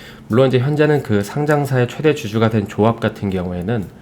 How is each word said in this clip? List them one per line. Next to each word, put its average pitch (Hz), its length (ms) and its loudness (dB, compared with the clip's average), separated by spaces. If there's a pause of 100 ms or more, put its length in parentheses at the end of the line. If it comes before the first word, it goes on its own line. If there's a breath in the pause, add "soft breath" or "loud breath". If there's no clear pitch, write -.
(280 loud breath)
물론 131 200 4
이제 127 100 2
현재는 147 440 2
그 101 200 0
상장사의 139 680 0
최대 151 260 0
주주가 110 340 0
된 107 200 0
조합 110 320 0
같은 104 280 -4
경우에는 90 560 -4 (180 loud breath)